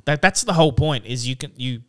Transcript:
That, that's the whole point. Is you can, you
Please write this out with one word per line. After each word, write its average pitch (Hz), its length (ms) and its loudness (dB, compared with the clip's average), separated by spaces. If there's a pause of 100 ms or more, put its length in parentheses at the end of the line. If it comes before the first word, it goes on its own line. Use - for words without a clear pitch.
That, 147 180 0
that's 190 220 2
the 202 80 -2
whole 160 200 4
point. 127 340 0
Is 120 200 -6
you 127 100 -4
can, 135 200 -10
you 123 320 -6